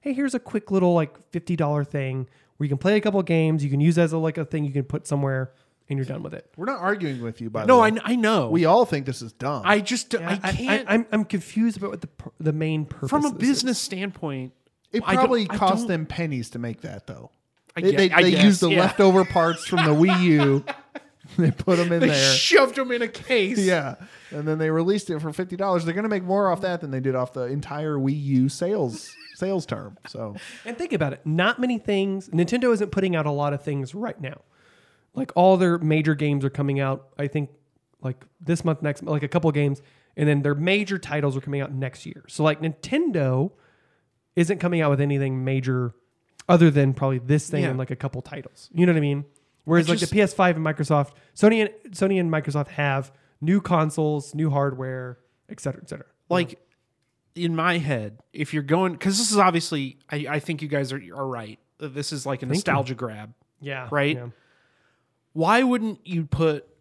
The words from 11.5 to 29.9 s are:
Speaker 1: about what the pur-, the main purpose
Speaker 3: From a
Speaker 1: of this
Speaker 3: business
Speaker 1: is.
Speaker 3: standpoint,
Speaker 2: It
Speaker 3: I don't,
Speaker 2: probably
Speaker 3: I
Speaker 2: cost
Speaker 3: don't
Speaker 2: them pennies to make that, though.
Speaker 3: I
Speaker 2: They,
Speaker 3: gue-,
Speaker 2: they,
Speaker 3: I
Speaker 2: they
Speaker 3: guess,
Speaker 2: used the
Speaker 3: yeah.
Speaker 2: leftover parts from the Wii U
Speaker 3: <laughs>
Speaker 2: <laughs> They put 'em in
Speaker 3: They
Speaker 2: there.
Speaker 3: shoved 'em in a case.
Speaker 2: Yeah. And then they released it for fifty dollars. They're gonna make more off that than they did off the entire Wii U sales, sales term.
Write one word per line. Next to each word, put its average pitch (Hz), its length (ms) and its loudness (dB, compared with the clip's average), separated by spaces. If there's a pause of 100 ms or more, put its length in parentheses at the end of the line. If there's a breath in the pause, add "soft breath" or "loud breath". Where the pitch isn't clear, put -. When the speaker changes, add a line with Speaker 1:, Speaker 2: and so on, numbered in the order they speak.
Speaker 1:
about 196 120 -8
what 170 120 -10
the - 60 -14
pur-, - 320 -20
the 156 140 -2
main 156 320 -2
purpose - 240 -10
Speaker 3:
From 294 160 2
a 285 40 2
Speaker 1:
of 226 100 -8
this 247 100 2
Speaker 3:
business 247 280 0
Speaker 1:
is. - 60 -6
Speaker 3:
standpoint, 160 680 -8 (400)
Speaker 2:
It 226 120 -2
Speaker 3:
I 285 100 0
don't, 254 80 2
Speaker 2:
probably 240 260 2
Speaker 3:
I 208 80 -6
Speaker 2:
cost 196 220 2
Speaker 3:
don't 233 80 -6
Speaker 2:
them 165 180 -2
pennies 151 460 -6
to 123 80 -10
make 117 220 -8
that, - 260 -14
though. - 240 -16 (440)
Speaker 3:
I 170 60 -6
Speaker 2:
They, 185 100 4
Speaker 3:
gue-, 147 60 4
Speaker 2:
they, 190 140 4
Speaker 3:
I 165 120 8
Speaker 2:
they 180 80 6
Speaker 3:
guess, 180 140 6
Speaker 2:
used 196 160 6
the 175 80 4
Speaker 3:
yeah. 185 120 4
Speaker 2:
leftover 190 440 6
parts 170 420 0
from 185 120 0
the 160 140 4
Wii 180 280 4
U 147 480 4
Speaker 3:
<laughs> - 120 -10 (420)
Speaker 2:
<laughs> - 120 -6
They 165 140 4
put 175 280 0
'em 175 120 0
in 170 100 2
Speaker 3:
They 170 80 4
Speaker 2:
there. 135 260 4
Speaker 3:
shoved 277 420 4
'em 254 140 -4
in 240 100 -2
a 226 60 -2
case. 226 520 -2
Speaker 2:
Yeah. 165 360 0 (360 loud breath)
And 147 160 -6
then 156 100 -2
they 160 120 0
released 180 400 0
it 156 100 -4
for 160 120 -8
fifty 180 240 -8
dollars. 180 300 -2
They're 165 80 -4
gonna 214 160 -4
make 196 140 -2
more 196 280 0
off 175 100 -2
that 180 200 -4
than 147 100 -8
they 131 80 -4
did 131 160 -2
off 127 180 -4
the 131 100 -6
entire 143 540 -6
Wii 139 260 -2
U 135 260 2
sales, 160 680 -4 (200)
sales 185 300 -4
term. 104 320 -12 (100)